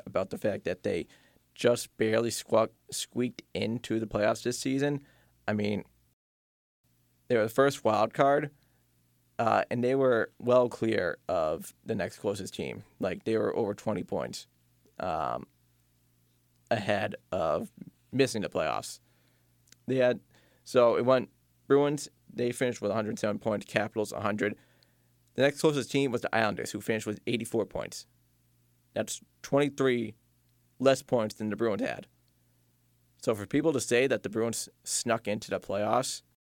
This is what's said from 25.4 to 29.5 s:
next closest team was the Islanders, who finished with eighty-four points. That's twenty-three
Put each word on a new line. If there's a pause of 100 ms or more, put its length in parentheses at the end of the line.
next
closest
team
was
the
Islanders,
who
finished
with
eighty-four
points. (880)
That's (220)
twenty-three (640)